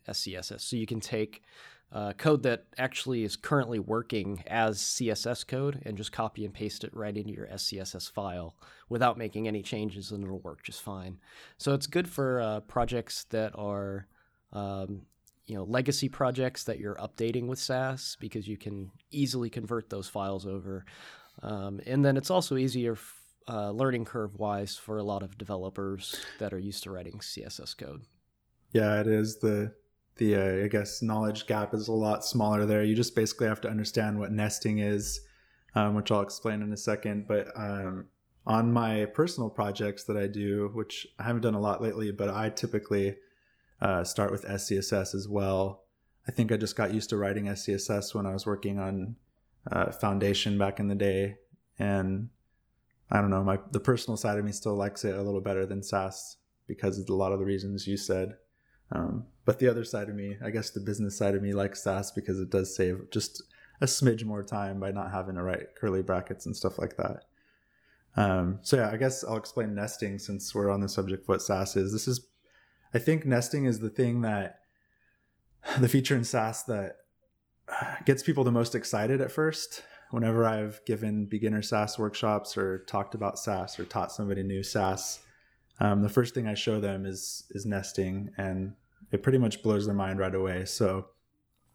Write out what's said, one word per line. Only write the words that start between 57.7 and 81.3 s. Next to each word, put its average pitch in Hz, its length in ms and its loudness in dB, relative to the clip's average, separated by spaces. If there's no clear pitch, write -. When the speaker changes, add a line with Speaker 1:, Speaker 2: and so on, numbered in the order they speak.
Speaker 2:
you 98 100 0
said. 95 400 -2
Um, 87 340 -4
but - 140 4
the 127 100 6
other 117 160 2
side 104 240 -4
of 104 60 -8
me, 101 300 -6
I 113 60 -4
guess 110 200 -2
the 104 100 -6
business 101 360 -2
side 101 180 4
of 98 80 2
me, 101 100 0
likes 98 300 0
Sass 98 280 0
because 95 300 -2
it 92 100 -4
does 95 240 2
save 92 360 0
just - 320 -2
a 143 60 6
smidge 117 380 4
more 104 180 -2
time 98 380 -2
by 98 100 0
not 98 220 -4
having 95 240 -2
to 87 60 -2
write 90 340 -2
curly 95 260 2
brackets 92 440 -2
and 98 100 -4
stuff - 220 -2
like - 180 -2
that. - 280 -2
Um, 95 460 4
so - 140 4
yeah, 110 140 2
I 110 60 -2
guess 131 260 0
I'll 110 140 -2
explain 107 380 -4
nesting 101 440 -4
since - 360 -8
we're 101 160 4
on 101 100 2
the 98 80 0
subject 95 340 -2
of - 60 -4
what 92 140 4
Sass 95 340 0
is. 98 160 2
This 110 160 -2
is, 123 180 -2
I 120 60 2
think 156 260 4
nesting 131 420 2
is 117 120 2
the 110 120 -2
thing 120 320 2
that, 104 360 -2
the 123 100 8
feature 135 280 4
in 120 80 2
Sass 113 400 0
that 101 320 -2
gets 135 200 4
people 139 180 4
the 123 80 4
most 117 240 4
excited 117 460 0
at - 100 -2
first. - 540 -2
Whenever 113 340 4
I've 107 400 0
given 107 420 0
beginner 107 360 2